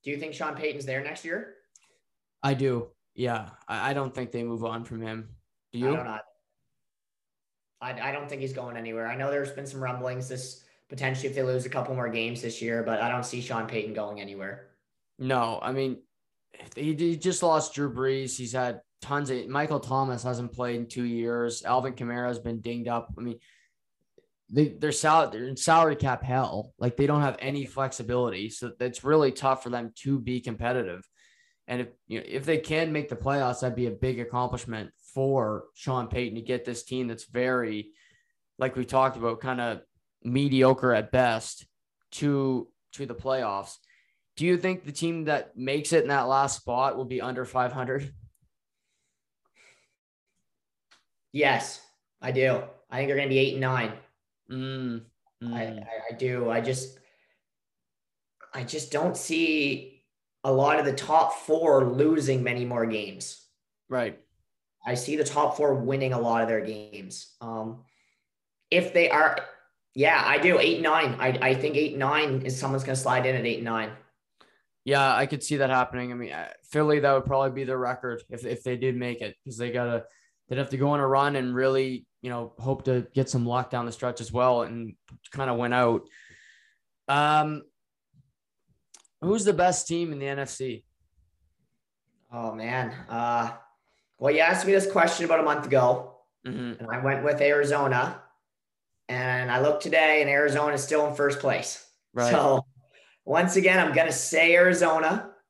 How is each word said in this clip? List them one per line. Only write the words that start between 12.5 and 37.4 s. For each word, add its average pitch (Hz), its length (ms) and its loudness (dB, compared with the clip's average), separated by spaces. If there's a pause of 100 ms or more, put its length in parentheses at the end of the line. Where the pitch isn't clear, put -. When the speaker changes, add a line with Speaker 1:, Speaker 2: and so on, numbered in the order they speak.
Speaker 1:
year, 117 220 -2
but 113 180 -2
I 120 80 0
don't 123 160 -4
see 123 160 -8
Sean 113 260 -6
Payton 110 260 -6
going 104 280 -8
anywhere. 98 480 -12 (500)
Speaker 2:
No, 123 420 -2
I 127 120 -4
mean, 131 240 -4 (800)
he, 151 180 -2
he 170 240 0
just 175 260 -2
lost 156 320 2
Drew 139 180 -2
Brees. 131 440 -2
He's 120 160 -10
had 123 280 -4 (200)
tons 143 280 -4
of, 123 180 -4
Michael 147 320 -2
Thomas 131 440 -2
hasn't 120 300 -6
played 123 220 -4
in 117 120 -6
two 123 160 -6
years. 117 640 -4
Alvin 123 280 0
Kamara 123 340 -6
has 120 120 -4
been 117 220 -8
dinged 120 260 -6
up. 117 300 -4
I 107 40 -12
mean, 117 180 -8 (1120)
they, 147 200 4
they're 151 220 -4
sal-, 156 380 4
they're 113 180 -8
in 135 100 -8
salary 160 400 4
cap 131 260 -2
hell. 127 560 -2
Like, 120 180 -2
they 143 80 4
don't 147 160 4
have 139 180 0
any 135 260 -4
flexibility, 120 840 -4
so 120 300 -10
it's 123 240 -6
really 147 280 4
tough 131 320 0
for 123 60 -8
them 120 220 -6 (120)
to 139 160 0
be 123 200 -4
competitive. 113 640 -4 (680)
And 123 140 -6
if, 117 60 -8 (200)
you 110 120 -8
know, - 80 -12
if 135 180 -6
they 156 140 2
can 156 340 -2
make 147 160 -4
the 117 80 -8
playoffs, 135 420 -2
that'd 123 160 -4
be 123 120 -2
a 110 40 -4
big 123 300 -4
accomplishment 117 680 -6 (240)
for 135 600 0
Sean 127 340 -4
Payton 120 280 -4
to 113 60 -10
get 120 220 -4
this 120 200 -8
team 127 260 -6
that's 110 160 -10
very, 120 640 -2 (680)